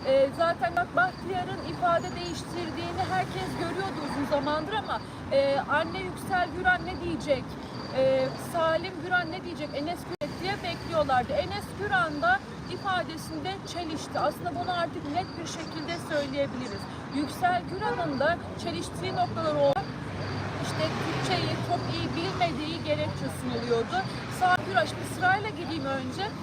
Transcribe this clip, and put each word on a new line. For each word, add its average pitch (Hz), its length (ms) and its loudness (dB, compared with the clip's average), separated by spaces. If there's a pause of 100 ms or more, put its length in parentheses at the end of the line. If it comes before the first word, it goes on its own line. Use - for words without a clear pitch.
E, 269 320 6
zaten 339 340 2
Nevzat 349 240 0
Bahtiyar'ın 359 760 0
ifade 349 420 2
değiştirdiğini 349 960 -4
herkes 370 380 0 (100)
görüyordu 349 400 -2 (120)
uzun 269 140 0
zamandır 302 480 2
ama, 294 280 -2 (300)
e, 277 280 6 (100)
anne 330 300 2
Yüksel 359 580 0
Güran 359 280 4
ne 370 160 -4
diyecek, 294 420 0 (540)
e, 262 300 6 (260)
Salim 330 400 2 (120)
Güran 359 260 2
ne 370 120 -6
diyecek, 302 300 -6
Enes 302 260 -2
Güran - 420 -6
diye 381 220 0
bekliyorlardı. 294 720 2
Enes 381 320 0 (140)
Güran 359 420 2
da 359 180 6 (320)
ifadesinde 339 800 -2 (160)
çelişti. 320 520 -4
Aslında 302 360 0
bunu 359 240 0
artık 311 360 -2
net 370 100 0 (160)
bir 320 60 -6
şekilde 320 500 -6 (120)
söyleyebiliriz. 277 720 0 (340)
Yüksel 349 460 2 (100)
Güran'ın 359 480 0
da 320 180 4 (260)
çeliştiği 349 520 -4
noktalar 320 400 0
oldu. 285 240 6 (840)
İşte - 200 0 (220)
Türkçeyi 330 440 0 (200)
çok 349 100 2 (160)
iyi 330 200 0
bilmediği 330 680 0
gerekçe 302 420 0 (160)
sunuluyordu. 233 540 0 (440)
Sağ 359 160 8 (120)
Güran, 359 180 4
şimdi - 180 -4 (120)
sırayla 392 340 4
gideyim 302 360 -4
önce. 269 440 -2 (140)